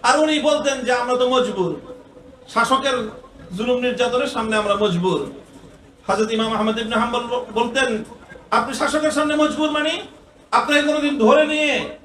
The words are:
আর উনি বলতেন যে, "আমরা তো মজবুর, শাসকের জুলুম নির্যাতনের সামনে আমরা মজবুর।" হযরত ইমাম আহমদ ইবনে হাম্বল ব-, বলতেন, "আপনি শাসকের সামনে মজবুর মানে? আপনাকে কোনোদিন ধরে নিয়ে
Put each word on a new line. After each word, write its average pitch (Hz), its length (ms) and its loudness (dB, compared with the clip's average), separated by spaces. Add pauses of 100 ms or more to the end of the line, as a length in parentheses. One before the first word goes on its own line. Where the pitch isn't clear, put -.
আর 269 160 4
উনি 311 200 2
বলতেন 277 420 0
যে, 240 120 -2
"আমরা 247 220 0
তো 247 140 2
মজবুর, 190 520 0 (720)
শাসকের 254 560 0 (480)
জুলুম 247 220 0
নির্যাতনের 247 480 0
সামনে 220 280 -4
আমরা 202 200 0
মজবুর।" 180 580 0 (760)
হযরত 214 240 0
ইমাম 220 220 -2
আহমদ 220 260 -2
ইবনে 226 160 -6
হাম্বল 233 240 0
ব-, 240 340 -4
বলতেন, 233 500 0 (480)
"আপনি 240 220 0
শাসকের 302 380 0
সামনে 302 240 0
মজবুর 302 360 0
মানে? 311 300 -2 (500)
আপনাকে 294 300 2
কোনোদিন 294 380 0
ধরে 202 280 6
নিয়ে 240 580 -2